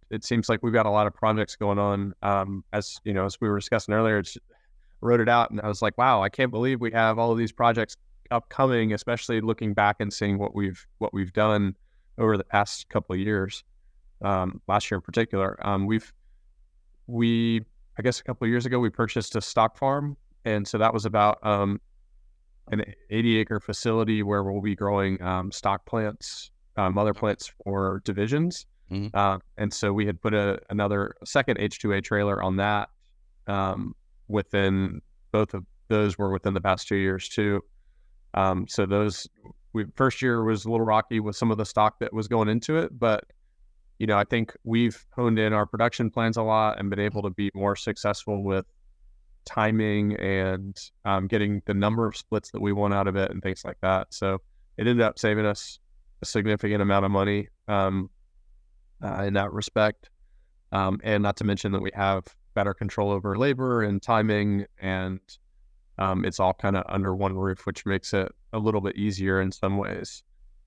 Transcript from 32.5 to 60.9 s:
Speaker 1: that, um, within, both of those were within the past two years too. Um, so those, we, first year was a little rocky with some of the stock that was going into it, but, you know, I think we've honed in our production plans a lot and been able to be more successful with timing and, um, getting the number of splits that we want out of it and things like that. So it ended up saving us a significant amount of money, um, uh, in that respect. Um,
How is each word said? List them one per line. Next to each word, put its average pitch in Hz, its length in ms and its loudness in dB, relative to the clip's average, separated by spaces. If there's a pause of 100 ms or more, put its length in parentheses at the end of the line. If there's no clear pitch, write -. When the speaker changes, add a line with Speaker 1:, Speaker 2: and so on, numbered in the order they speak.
Speaker 1:
that, 104 320 0 (600)
um, 98 480 -4 (320)
within, 98 720 0 (320)
both 107 200 2
of 95 120 -8 (240)
those 104 280 2
were 101 140 -2
within 98 240 -2
the 92 60 -2
past 92 260 0
two 101 100 0
years 95 320 0
too. 101 360 0 (680)
Um, 95 340 0
so 98 180 0
those, 101 400 0 (460)
we, 107 140 -2 (100)
first 131 260 0
year 117 220 2
was 107 220 0
a 113 40 -2
little 113 160 2
rocky 110 340 2
with 104 160 -4
some 117 140 2
of 107 80 0
the 107 80 -2
stock 107 320 2
that - 140 -4
was 107 160 -4
going 110 200 2
into 120 280 0
it, 160 220 -2
but, 113 260 2 (720)
you 110 80 -2
know, 104 120 4
I 101 60 4
think 113 300 -2 (100)
we've 113 460 0
honed 117 280 2
in 107 140 2
our 104 120 2
production 117 460 0
plans 113 260 0
a 117 60 2
lot 107 360 2
and 98 120 -4
been 101 80 -2
able 104 240 0
to 101 80 -2
be 98 240 -2
more 98 220 0
successful 104 680 -4
with 95 240 -2 (800)
timing 107 720 2
and, 95 600 -2 (300)
um, 98 220 0
getting 104 380 0
the 104 80 -2
number 107 320 2
of 104 100 -6
splits - 340 -4
that 101 100 -8
we 101 120 0
want 101 200 2
out 98 140 2
of 95 100 0
it 95 140 0
and 92 120 -8
things 95 220 -6
like - 160 -12
that. 95 320 0
So 98 220 -2 (420)
it 110 120 0
ended 120 140 4
up 110 160 0
saving 107 280 2
us - 320 -4 (420)
a - 60 -10
significant 104 560 0
amount 98 220 4
of 98 60 0
money, 101 380 0 (200)
um, 98 420 0 (920)
uh, 98 200 -4
in 101 100 0
that 98 180 0
respect. 107 580 -2 (640)
Um, 98 320 0